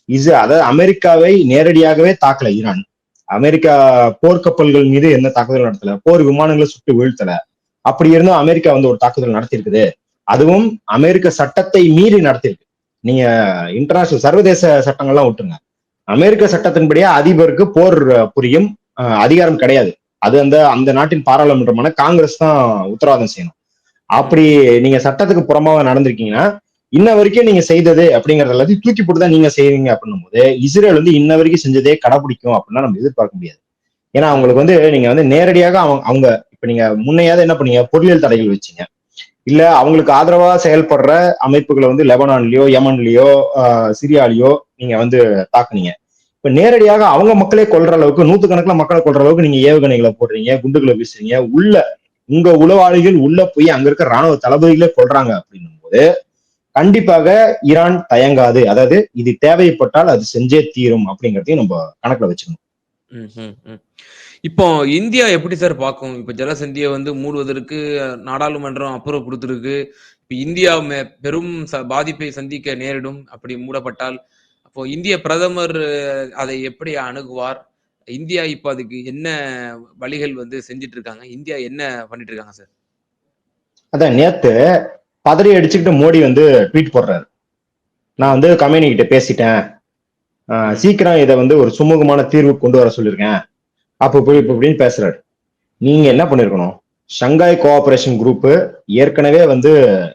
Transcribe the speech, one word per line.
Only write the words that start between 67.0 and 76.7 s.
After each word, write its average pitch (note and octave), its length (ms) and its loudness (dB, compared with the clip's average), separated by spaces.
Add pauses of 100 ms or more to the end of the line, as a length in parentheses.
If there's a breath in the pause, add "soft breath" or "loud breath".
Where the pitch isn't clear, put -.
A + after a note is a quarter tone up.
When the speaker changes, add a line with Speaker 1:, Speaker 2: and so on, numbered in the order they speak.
Speaker 2:
மூடுவதற்கு C#3 640 -12 (440)
நாடாளுமன்றம் C#3 720 -10
அப்ரூவ் C#3 300 -12
கொடுத்திருக்கு. B2+ 600 -12 (360 soft breath)
இப்ப - 140 -18
இந்தியா E3+ 440 -4
மே-, C#3+ 300 -12 (120)
பெரும் E3 500 -12
ச-, C3 160 -14
பாதிப்பை D3+ 440 -10
சந்திக்க C#3 440 -14
நேரிடும் C3+ 540 -16
அப்படி B2+ 260 -20
மூடப்பட்டால். B2+ 640 -14 (440)
அப்போ C3 260 -20
இந்திய E3+ 340 -10
பிரதமர் E3+ 560 -6 (540)
அதை C3 300 -12
எப்படி D3 340 -16